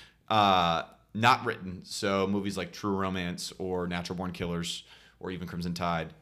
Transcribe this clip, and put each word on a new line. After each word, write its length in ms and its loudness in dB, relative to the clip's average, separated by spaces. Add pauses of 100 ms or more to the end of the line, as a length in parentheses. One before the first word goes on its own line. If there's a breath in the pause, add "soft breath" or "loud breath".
(300 loud breath)
uh, 540 6 (300)
not 320 4
written. 400 -6
So 420 2
movies 300 -2
like 160 -4
True 220 -2
Romance 600 -2
or 300 -2
Natural 300 -4
Born 140 -4
Killers 520 -4 (360 soft breath)
or 120 -8
even 160 -8
Crimson 260 -4
Tide 480 -2